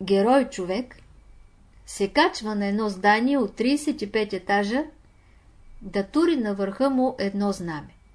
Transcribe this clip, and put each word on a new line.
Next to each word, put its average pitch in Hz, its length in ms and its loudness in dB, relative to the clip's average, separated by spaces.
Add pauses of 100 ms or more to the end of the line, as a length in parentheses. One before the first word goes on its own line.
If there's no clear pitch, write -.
герой 220 460 4
човек, 190 480 -6 (880)
се 196 220 -4
качва 226 460 0
на 202 120 -2
едно 208 220 0
здание 214 500 2
от 214 160 -2
тридесет 285 480 0
и 202 100 -8
пет 208 200 -2
етажа 202 520 0 (960)
да 196 240 -2
тури 330 300 2
на 208 180 -2
върха 196 360 0
му 254 280 0
едно 202 340 -2
знаме. 165 420 -8 (200)